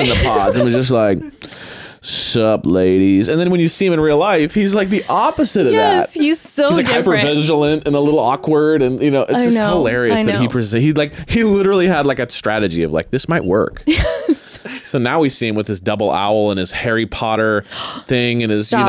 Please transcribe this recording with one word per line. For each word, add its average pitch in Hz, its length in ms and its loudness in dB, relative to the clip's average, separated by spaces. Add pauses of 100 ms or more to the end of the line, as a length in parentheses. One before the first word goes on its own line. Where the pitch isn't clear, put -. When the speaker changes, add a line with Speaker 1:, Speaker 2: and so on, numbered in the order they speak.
Speaker 1:
way 123 60 0
Speaker 2:
in 110 80 0
the - 60 2
pods 101 320 2
and 123 100 2
was 120 100 2
just 127 160 0
like, 104 280 2
Speaker 1:
<laughs> - 840 -16
Speaker 2:
"Sup, - 600 0
ladies." 95 640 4
And 160 120 0
then 175 120 0
when 180 80 2
you 165 80 2
see 196 180 0
him 180 80 2
in 160 60 0
real 156 180 2
life, 165 380 0
he's, 196 180 0
like, 196 160 0
the 202 180 -2
opposite 220 600 0
of - 60 2
Speaker 1:
Yes, 403 420 2
Speaker 2:
that. 330 40 -6
Speaker 1:
he's 302 200 0
so 285 300 0
Speaker 2:
He's, 285 80 2
like, 247 100 0
Speaker 1:
different. 233 400 0
Speaker 2:
hypervigilant 151 580 0
and 143 100 0
a 143 40 2
little 147 200 2
awkward, 151 600 2
and, 127 200 0
you 143 100 2
know, 135 120 2
it's - 100 -2
Speaker 1:
I 247 120 2
Speaker 2:
just 233 100 2
Speaker 1:
know, 214 220 0
Speaker 2:
hilarious 123 420 0
Speaker 1:
I 110 40 0
Speaker 2:
that 104 140 0
he 123 80 2
Speaker 1:
know. 117 40 -4
Speaker 2:
pres-, 113 220 -2
he, 135 220 2
like, 151 360 -4
he 233 140 2
literally 196 440 2
had, 143 200 2
like, 135 100 0
a 120 140 -4
strategy 104 500 -2
of, 78 100 -2
like, 80 200 -4
"This - 180 -4
might 165 160 -2
work." 92 420 -2
Speaker 1:
<laughs> 311 60 2 (380)
Yes. - 280 -4 (240)
Speaker 2:
So - 140 -4
now 127 220 0
we 151 100 2
see 120 200 -4
him 104 60 -4
with 104 120 -2
his 95 140 -6
double 104 280 -2
owl 104 420 0
and 95 80 -2
his 90 120 -4
Harry 113 340 -2
Potter 110 600 -2 (200)
<gasps> - 200 -14
thing 120 380 0
and 110 80 -2
his, 104 160 0
Speaker 1:
Stop. 226 120 0
Speaker 2:
you 196 100 2